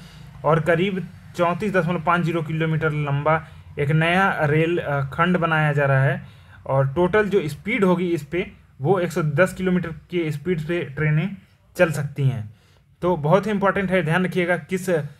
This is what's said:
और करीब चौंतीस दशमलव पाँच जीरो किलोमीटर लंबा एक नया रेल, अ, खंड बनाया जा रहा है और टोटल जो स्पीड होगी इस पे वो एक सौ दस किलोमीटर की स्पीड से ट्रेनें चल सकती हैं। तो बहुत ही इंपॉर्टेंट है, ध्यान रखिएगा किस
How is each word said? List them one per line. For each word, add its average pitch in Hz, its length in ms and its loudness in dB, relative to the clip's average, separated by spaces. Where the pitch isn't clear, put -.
और 156 160 4
करीब 180 480 0
चौंतीस 175 360 0
दशमलव 175 300 0
पाँच 175 200 2
जीरो 160 200 -2
किलोमीटर 160 480 -2
लंबा 147 580 0
एक 143 120 0
नया 165 540 2
रेल, 160 340 2
अ, 139 220 -2
खंड 170 360 0
बनाया 160 360 2
जा 143 120 2
रहा 135 180 4
है 170 240 0
और 135 220 0
टोटल 180 400 2
जो 175 200 0
स्पीड 202 360 -2
होगी 180 240 2
इस 165 160 -2
पे 185 280 -6
वो 175 200 2
एक 175 120 -2
सौ 185 100 -2
दस 165 320 2
किलोमीटर 180 360 0
की 165 220 -2
स्पीड 160 280 -4
से 175 240 -4
ट्रेनें 156 520 -2
चल 175 140 4
सकती 143 380 -2
हैं। 107 280 -6
तो 175 140 0
बहुत 170 300 2
ही 214 40 -2
इंपॉर्टेंट 196 400 0
है, 185 120 2
ध्यान 170 220 0
रखिएगा 180 320 0
किस 180 340 -4